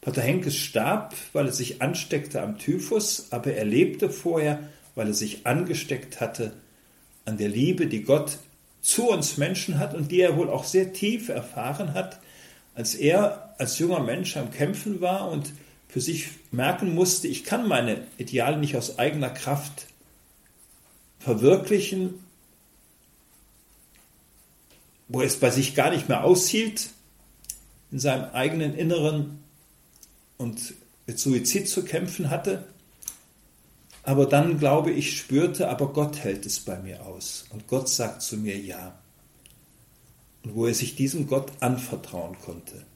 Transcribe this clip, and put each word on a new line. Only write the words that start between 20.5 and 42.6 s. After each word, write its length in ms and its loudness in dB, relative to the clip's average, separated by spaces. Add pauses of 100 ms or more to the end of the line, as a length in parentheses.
verwirklichen", 920 4 (3000)
wo 100 -2
er 80 4
es 100 0
bei 140 6
sich 240 2
gar 140 6
nicht 180 -2
mehr 160 2
aushielt, 680 4 (1000)
in 80 -6
seinem 320 0
eigenen 420 0
Inneren 680 0 (1000)
und 360 -8 (320)
mit 140 -8
Suizid 480 2
zu 160 -2
kämpfen 460 -2
hatte. 340 -2 (1400)
Aber 220 6
dann, 340 4
glaube 320 4
ich, 260 -2
spürte, 500 2
aber 240 -2
Gott 280 -2
hält 260 -4
es 160 -4
bei 180 -8
mir 260 -14
aus. 440 -12
Und 180 -14
Gott 220 -2
sagt 320 -2
zu 160 -6
mir, 200 -4
"Ja." 400 -12 (1500)
Und 120 -10
wo 120 2
er 60 2
sich 220 -2
diesem 320 0
Gott 320 0
anvertrauen 800 -4
konnte. 460 -16 (100)